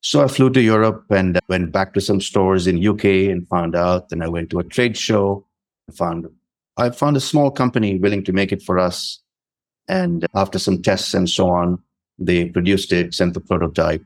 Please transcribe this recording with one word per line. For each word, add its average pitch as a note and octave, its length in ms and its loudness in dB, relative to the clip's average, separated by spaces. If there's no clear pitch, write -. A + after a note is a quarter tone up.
So - 240 2
I C3+ 40 2
flew C3 220 4
to B2+ 120 4
Europe A2 480 2
and F#2 280 2
went F2+ 220 -2
back F#2+ 220 -2
to G2+ 80 0
some G2 220 0
stores F#2+ 440 2
in F2 120 2
U G2+ 160 2
K G2 360 2
and F2+ 180 -4
found E2+ 280 -2
out. F2+ 320 0
Then E2 140 -6
I E2 60 -4
went E2+ 220 -6
to F2 100 -4
a E2 40 -4
trade A#2 320 -2
show, G2 480 0
found, E2+ 340 -4
I A#2+ 100 0
found C#3+ 300 0
a - 20 0
small C#3+ 300 2
company A#2 480 0
willing G2 260 0
to F#2 80 -4
make F#2+ 200 0
it F#2+ 100 -6
for F#2 160 -2
us. - 420 -4
And F3 460 -2
after F#3+ 240 -2
some F#3 220 0
tests F#2+ 320 -2
and F2+ 160 0
so F2+ 220 0
on, F2 280 0
they F2 300 0
produced F2+ 440 0
it, F2 200 0
sent F2 220 0
the F2+ 60 -6
prototype. E2 640 -2